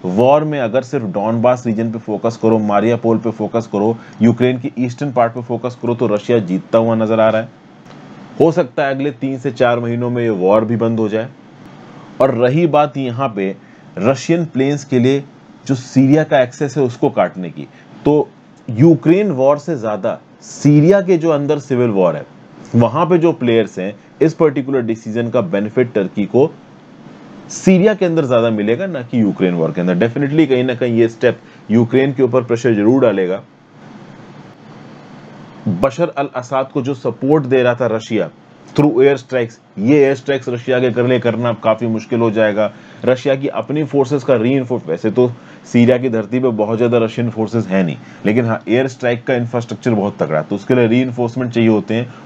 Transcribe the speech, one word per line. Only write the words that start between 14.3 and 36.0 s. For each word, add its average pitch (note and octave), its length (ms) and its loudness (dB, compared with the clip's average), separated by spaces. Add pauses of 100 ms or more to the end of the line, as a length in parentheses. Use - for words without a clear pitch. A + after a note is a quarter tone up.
planes C#3+ 400 -2
के B2+ 140 0
लिए C3+ 240 2 (440)
जो C#3 80 0
Syria C3+ 500 2
का D3+ 160 2
access C3 360 -2
है D3 60 0
उसको B2+ 280 0
काटने F2+ 400 -2
की, C#2+ 180 -14 (360)
तो D3 240 2 (420)
Ukraine E3 600 4
war C3+ 280 2
से D#3+ 180 -6
ज़्यादा G#2+ 420 -4 (220)
Syria D3+ 600 4
के F#3 160 2
जो D#3+ 140 0
अंदर C#3+ 280 0
civil B2 320 -2
war F2+ 260 2
है C#2+ 100 -12 (480)
वहाँ A#2+ 320 2
पे F3 120 2
जो D#3+ 140 2
players A2+ 460 0
हैं, F#2+ 160 -6 (280)
इस D#3+ 120 2
particular C3+ 480 0
decision A2+ 480 -4
का B2 100 0
benefit G#2+ 520 -2
Turkey G#2 320 -2
को C3 260 2 (960)
Syria F#3+ 460 2
के F#3+ 100 -2
अंदर E3 200 0
ज़्यादा A#2 260 2
मिलेगा, A2 360 -2
ना D#3 160 -8
कि A#2+ 200 -2
Ukraine F#2 320 0
war D#2+ 180 -2
के F2+ 80 -6
अंदर। F2+ 180 0
Definitely C#3 480 0
कहीं B2+ 180 0
ना B2+ 100 -4
कहीं A#2+ 240 -2
ये A#2 100 4
स्टेप A#2 300 -2 (320)
Ukraine B2+ 420 2
के C3 100 0
ऊपर B2 200 2
pressure A#2+ 320 0
जरूर A2+ 280 2
डालेगा। G2 400 0 (2250)
बशर C3 400 -2